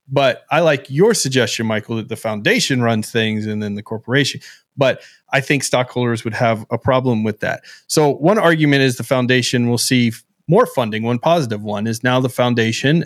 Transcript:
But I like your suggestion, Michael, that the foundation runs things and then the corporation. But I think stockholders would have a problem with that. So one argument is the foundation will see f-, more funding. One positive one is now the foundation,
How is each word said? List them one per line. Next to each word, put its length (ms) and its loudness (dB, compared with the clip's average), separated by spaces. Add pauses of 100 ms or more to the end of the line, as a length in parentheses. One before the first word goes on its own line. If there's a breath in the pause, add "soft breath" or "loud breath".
But 440 0
I 100 2
like 300 0
your 240 2
suggestion, 520 -2
Michael, 300 -4
that 140 -6
the 60 -8
foundation 680 0
runs 280 0
things 360 -2
and 160 -6
then 120 -6
the 80 -10
corporation. 580 -4 (360 loud breath)
But 240 0 (320 loud breath)
I 80 2
think 240 -2
stockholders 600 -2
would 100 -6
have 360 0
a 80 -4
problem 460 0
with 160 -4
that. 220 -6 (240 loud breath)
So 300 2
one 220 2
argument 440 4
is 140 2
the 60 -8
foundation 640 0
will 80 0
see 320 2
f-, 160 -8 (220)
more 180 4
funding. 380 -4
One 160 -2
positive 440 0
one 240 -4
is 160 -4
now 180 2
the 100 0
foundation, 760 0